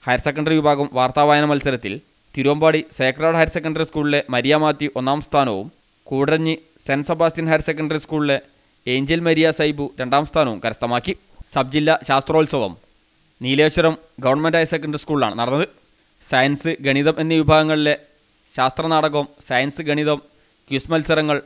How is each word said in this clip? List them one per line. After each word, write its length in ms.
ഹയർ 220
സെക്കൻഡറി 340
വിഭാഗം 280
വാർത്താവായന 540
മത്സരത്തിൽ 420
തിരുവമ്പാടി 460
സേക്രഡ് 420
ഹയർ 160
സെക്കൻഡറി 340
സ്കൂളിലെ 300
മരിയ 280
മാത്യു 260
ഒന്നാം 180
സ്ഥാനവും 380
കൂടരഞ്ഞി 460
സെന്റ് 240
സെബാസ്റ്റ്യൻ 400
ഹയർ 180
സെക്കൻഡറി 340
സ്കൂളിലെ 340
ഏഞ്ചൽ 340
മരിയ 200
സൈബു 260
രണ്ടാം 300
സ്ഥാനവും 360
കരസ്ഥമാക്കി. 480
സബ് 220
ജില്ലാ 200
ശാസ്ത്രോത്സവം 680
നീലേശ്വരം 500
ഗവൺമെന്റ് 360
ഹയർ 140
സെക്കൻഡറി 300
സ്കൂളിലാണ് 360
നടന്നത്. 260
സയൻസ്, 440
ഗണിതം 360
എന്നീ 200
വിഭാഗങ്ങളിലെ 520
ശാസ്ത്രനാടകവും 720
സയൻസ്, 420
ഗണിതം, 320
ക്വിസ് 240
മത്സരങ്ങൾ 540